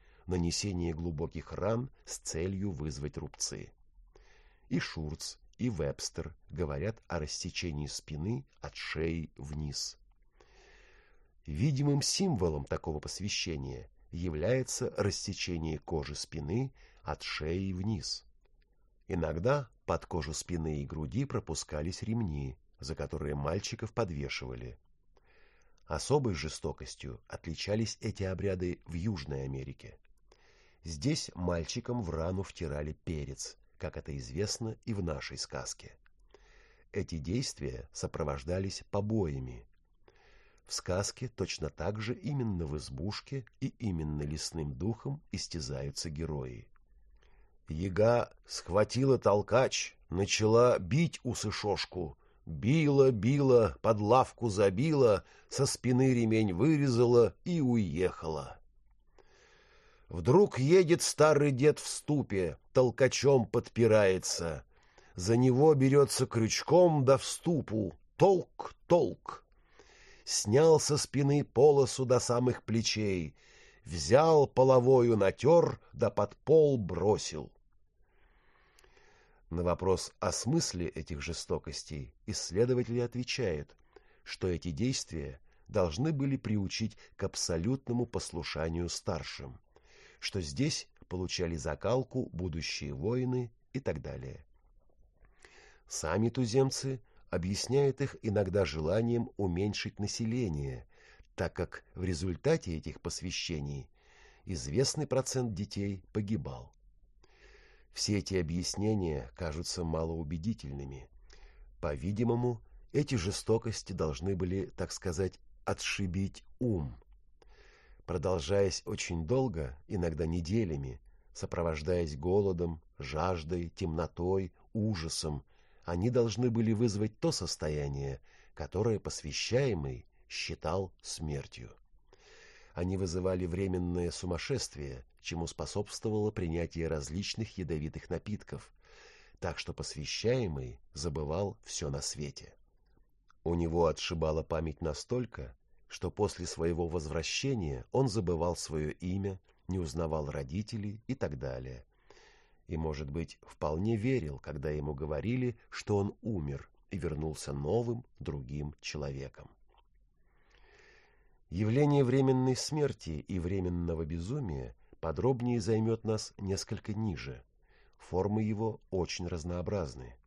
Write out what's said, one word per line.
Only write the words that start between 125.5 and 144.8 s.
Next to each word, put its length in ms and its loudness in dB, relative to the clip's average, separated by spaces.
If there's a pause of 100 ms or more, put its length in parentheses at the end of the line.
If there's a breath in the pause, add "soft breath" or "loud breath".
они 260 0
должны 400 2
были 220 2
вызвать 460 0
то 140 0
состояние, 880 -4 (340 soft breath)
которое 460 -2
посвящаемый 1080 -2 (220)
считал 640 -4 (100)
смертью. 680 -10 (1040 loud breath)
Они 220 -2
вызывали 500 0
временное 640 -2
сумасшествие, 920 -6 (160)
чему 260 -6
способствовало 840 -4
принятие 580 -2
различных 680 -6
ядовитых 520 -6
напитков, 640 -8 (680 loud breath)
так 180 -4
что 140 -8
посвящаемый 1080 -4 (140)
забывал 680 -4
все 260 -6
на 100 -4
свете. 540 -10 (920)
У 100 0
него 320 4
отшибала 580 0
память 360 -2